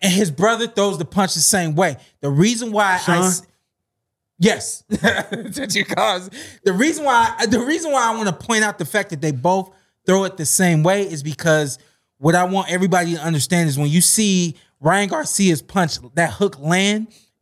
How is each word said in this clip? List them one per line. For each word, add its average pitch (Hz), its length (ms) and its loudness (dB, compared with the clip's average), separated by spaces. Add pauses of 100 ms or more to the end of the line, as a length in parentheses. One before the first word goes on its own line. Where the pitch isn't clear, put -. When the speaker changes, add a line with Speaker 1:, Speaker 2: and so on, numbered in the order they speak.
Speaker 1:
and 190 100 2
his 190 180 2
brother 220 360 0
throws 202 320 -2
the 165 60 -6
punch 190 300 -2
the 165 60 -4
same 165 360 0
way. 160 220 0 (220)
The 143 100 -4
reason 220 420 0
why 202 220 2
I 180 40 0
Speaker 2:
Sean? 175 260 0
Speaker 1:
s-, 185 180 -2 (1000)
yes. 185 460 0
<laughs> - 20 -20
Did 214 880 -4
you - 80 0
cause, 190 460 -2 (340)
the 196 80 2
reason 302 320 0
why, 240 440 2
the 226 120 2
reason 311 320 -2
why 240 180 2
I 220 60 -4
wanna 214 160 -2
point 214 320 -2
out 208 140 -4
the 170 80 -8
fact 202 240 -4
that 151 100 -10
they 156 100 -2
both 175 400 -2 (360)
throw 190 180 4
it 185 120 -6
the 156 100 -6
same 170 360 2
way 196 260 2
is 156 140 -10
because 151 560 0 (400)
what 156 160 4
I 180 100 2
want 185 280 -2
everybody 180 420 2
to 160 80 -6
understand 165 460 0
is 139 100 -2
when 147 120 0
you 170 100 4
see 185 560 2 (240)
Ryan 185 300 2
Garcia's 196 520 0
punch, 180 360 -2 (160)
that 165 180 0
hook 196 260 -2
land, 196 500 -2 (340)